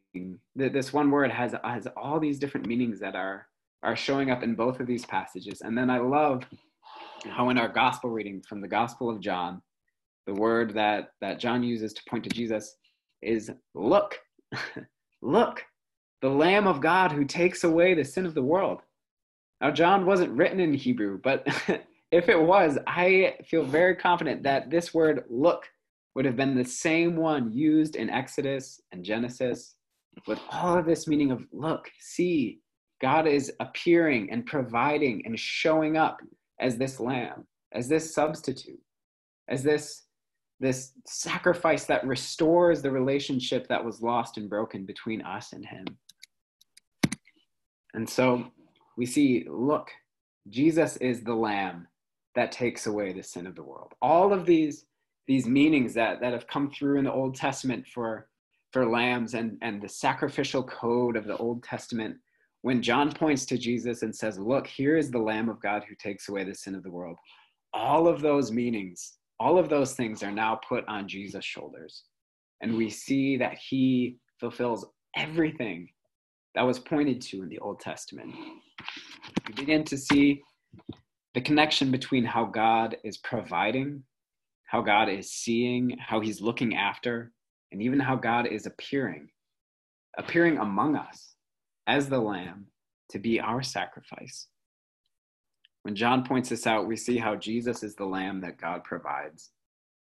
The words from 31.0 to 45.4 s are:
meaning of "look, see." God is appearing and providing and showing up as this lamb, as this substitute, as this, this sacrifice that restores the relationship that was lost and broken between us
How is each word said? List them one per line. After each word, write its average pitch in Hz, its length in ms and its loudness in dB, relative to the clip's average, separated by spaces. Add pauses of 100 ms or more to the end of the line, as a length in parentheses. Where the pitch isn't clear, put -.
meaning 147 240 4
of 113 200 -4
"look, - 380 -4 (100)
see." 165 600 -2 (420)
God 156 260 4
is 143 320 2
appearing 156 720 2
and 120 140 -4
providing 131 800 0
and 113 120 -6
showing 156 600 0
up - 240 2 (380)
as 120 180 0
this 131 240 -4
lamb, 120 440 -6 (280)
as 120 160 -4
this 160 240 0
substitute, - 680 -4 (680)
as 135 120 -2
this, 147 420 0 (580)
this 131 320 -2 (120)
sacrifice 170 800 0
that 135 220 0
restores 160 720 4
the 139 100 -2
relationship 135 760 0
that 120 160 -2
was 113 180 -8
lost 117 360 -2
and 104 120 -8
broken 104 360 -4
between 110 360 -8
us 101 300 -10